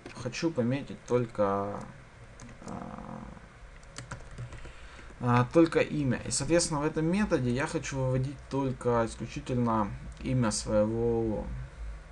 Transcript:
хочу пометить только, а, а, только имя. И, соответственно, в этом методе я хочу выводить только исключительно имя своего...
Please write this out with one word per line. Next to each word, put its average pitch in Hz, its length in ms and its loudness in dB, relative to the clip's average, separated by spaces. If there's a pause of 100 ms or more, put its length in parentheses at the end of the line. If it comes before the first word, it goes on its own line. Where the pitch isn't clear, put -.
(200)
хочу 160 300 0
пометить 127 540 0
только, 101 760 2 (880)
а, - 540 -10 (2000)
а, 123 320 6
только 165 260 8
имя. 143 480 2
И, 117 60 -4
соответственно, 156 480 2
в 147 40 0
этом 156 200 0
методе 170 460 2
я 135 180 0
хочу 139 300 -4
выводить 131 400 0 (100)
только 123 580 2
исключительно 113 840 0 (320)
имя 123 300 2
своего... 113 960 2 (640)